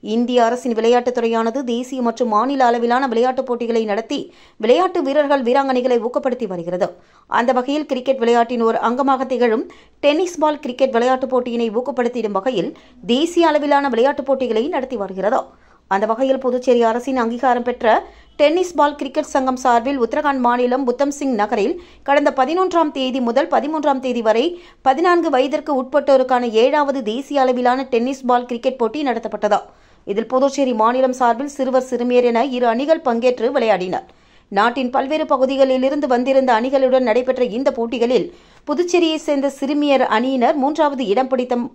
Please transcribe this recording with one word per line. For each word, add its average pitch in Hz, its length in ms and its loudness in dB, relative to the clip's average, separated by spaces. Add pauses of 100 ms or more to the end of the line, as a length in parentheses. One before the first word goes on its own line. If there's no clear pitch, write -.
இந்திய 233 420 0
அரசின் 240 320 -2
விளையாட்டுத்துறையானது 233 800 0 (140)
தேசிய 254 340 -6
மற்றும் 233 280 -2
மாநில 262 340 2
அளவிலான 240 420 0
விளையாட்டுப் 247 380 0
போட்டிகளை 233 420 -2
நடத்தி 226 280 -4 (440)
விளையாட்டு 349 440 4
வீரர்கள், 277 400 2
வீராங்கனைகளை 254 500 2 (100)
ஊக்கப்படுத்தி 247 460 -2
வருகிறது. 175 340 -4 (520)
அந்த 240 200 2
வகையில் 285 320 -2
கிரிக்கெட் 247 320 -2
விளையாட்டின் 233 460 2
ஒரு 220 100 0 (100)
அங்கமாக 262 440 0
திகழும் 240 320 0 (400)
டென்னிஸ் 311 360 0
பால் 302 240 0
கிரிக்கெட் 247 320 0
விளையாட்டுப் 254 380 0
போட்டியினை 233 340 -2 (120)
ஊக்கப்படுத்திடும் 233 580 -4
வகையில் 233 340 -4 (400)
தேசிய 330 380 2
அளவிலான 285 420 0
விளையாட்டுப் 269 360 0
போட்டிகளை 240 360 0 (100)
நடத்தி 254 280 -6
வருகிறது. 190 380 -2 (520)
அந்த 202 180 0
வகையில் 262 320 0
புதுச்சேரி 247 360 2 (100)
அரசின் 247 340 -2
அங்கீகாரம் 240 420 0
பெற்ற 240 220 -2 (520)
டென்னிஸ் 339 380 2
பால் 294 220 2
கிரிக்கெட் 285 340 -4
சங்கம் 262 300 0
சார்பில் 254 400 2
உத்தரகாண்ட் 277 420 -2
மாநிலம் 247 420 0
புத்தம் 277 300 -2
சிங் 269 240 -2
நகரில் 220 340 0 (320)
கடந்த 294 220 4 (100)
பதினொன்றாம் 330 560 2
தேதி 262 320 -2
முதல் 269 260 0
பதிமூன்றாம் 285 520 0
தேதி 240 220 -2
வரை 226 180 2 (420)
பதினான்கு 330 480 2
வயதிற்கு 294 360 0 (100)
உட்பட்டோருக்கான 262 680 2 (140)
ஏழாவது 277 380 2 (100)
தேசிய 269 320 -2
அளவிலான 254 500 2
டென்னிஸ் 262 380 -2
பால் 247 180 0
கிரிக்கெட் 262 320 -4
போட்டி 240 280 -2
நடத்தப்பட்டது. 214 520 -2 (460)
இதில் 214 260 -4
புதுச்சேரி 269 480 2
மாநிலம் 254 400 2
சார்பில் 247 340 0
சிறுவர், 254 360 -2
சிறுமியர் 247 400 2
என 233 100 2 (160)
இரு 247 160 0
அணிகள் 294 340 0
பங்கேற்று 240 480 0
விளையாடினர். 185 500 0 (460)
நாட்டின் 240 460 0
பல்வேறு 302 340 -2
பகுதிகளிலிருந்து 262 840 2
வந்திருந்த 262 440 2
அணிகளுடன் 262 500 2
நடைபெற்ற 247 340 0 (140)
இந்த 277 220 0
போட்டிகளில் 233 500 0 (380)
புதுச்சேரியை 339 500 0 (100)
சேர்ந்த 277 220 0 (100)
சிறுமியர் 285 460 2 (120)
அணியினர் 262 460 0
மூன்றாவது 285 500 0
இடம் 254 200 0
பிடித்த 247 240 -2 (160)